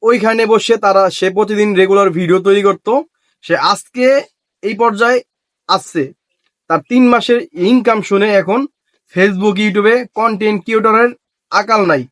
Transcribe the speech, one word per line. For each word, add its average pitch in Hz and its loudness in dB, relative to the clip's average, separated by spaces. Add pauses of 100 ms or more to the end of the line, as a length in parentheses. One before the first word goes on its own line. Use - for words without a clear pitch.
ওইখানে 226 0
বসে 220 2
তারা, 196 2
সে - -4
প্রতিদিন 208 -2
রেগুলার 190 2
ভিডিও 175 0
তৈরি 202 2
করত। 196 -2 (560)
সে 254 -4
আজকে 196 -2 (560)
এই 214 -4
পর্যায়ে 233 0 (500)
আসছে। 175 -4 (680)
তার - -2
তিন 247 2
মাসের 240 2 (320)
ইনকাম 233 2
শুনে 202 0 (120)
এখন 190 -2 (540)
Facebook, 196 0
YouTube-এ 208 0 (180)
কনটেন্ট 214 -2
ক্রিয়েটরের 220 0 (400)
আকাল 208 0
নাই। 147 0